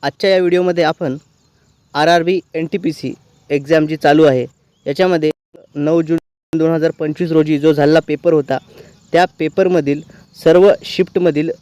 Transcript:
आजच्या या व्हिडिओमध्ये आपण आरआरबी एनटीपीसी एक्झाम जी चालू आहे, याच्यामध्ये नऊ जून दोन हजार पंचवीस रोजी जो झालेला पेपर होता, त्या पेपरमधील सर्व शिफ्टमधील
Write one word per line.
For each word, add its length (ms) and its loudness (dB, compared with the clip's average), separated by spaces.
आजच्या 280 -4
या 80 4
व्हिडिओमध्ये 460 0
आपण 340 -4
आरआरबी 460 2
एनटीपीसी 600 -6
एक्झाम 380 0
जी 80 -6
चालू 280 2
आहे, 220 2
याच्यामध्ये 440 -2
नऊ 260 0
जून 160 -2
दोन 140 0
हजार 200 -2
पंचवीस 400 -6
रोजी 280 0
जो 140 2
झालेला 340 2
पेपर 260 -2
होता, 240 -2
त्या 140 2
पेपरमधील 600 -2
सर्व 280 6
शिफ्टमधील 680 -2